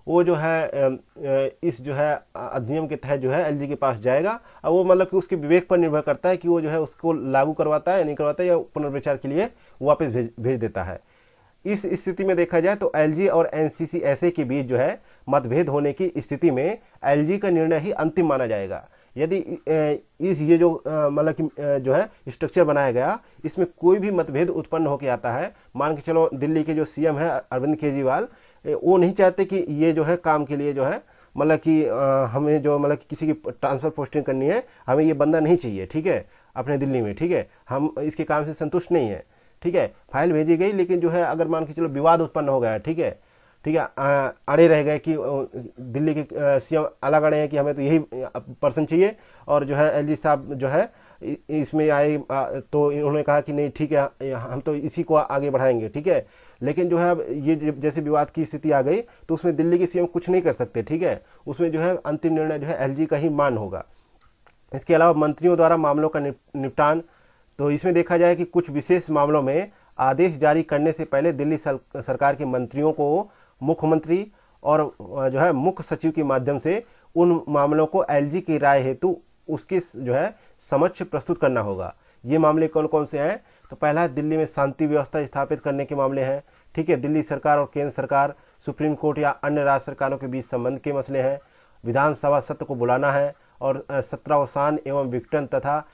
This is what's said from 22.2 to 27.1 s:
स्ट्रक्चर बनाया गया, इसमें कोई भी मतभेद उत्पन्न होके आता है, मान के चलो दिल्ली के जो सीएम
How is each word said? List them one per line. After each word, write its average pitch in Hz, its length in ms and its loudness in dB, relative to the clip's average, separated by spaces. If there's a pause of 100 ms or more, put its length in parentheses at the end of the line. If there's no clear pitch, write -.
स्ट्रक्चर 160 360 0
बनाया 143 260 2
गया, 139 300 0 (240)
इसमें 170 220 -2 (140)
कोई 180 180 6
भी 202 120 -2
मतभेद 165 400 0
उत्पन्न 160 360 -2
होके 143 220 -2
आता 120 240 -2
है, 156 220 -6 (220)
मान 147 200 -2
के 143 60 -14
चलो 165 320 2
दिल्ली 151 280 0
के 156 120 -4
जो 156 100 0
सीएम 147 340 -2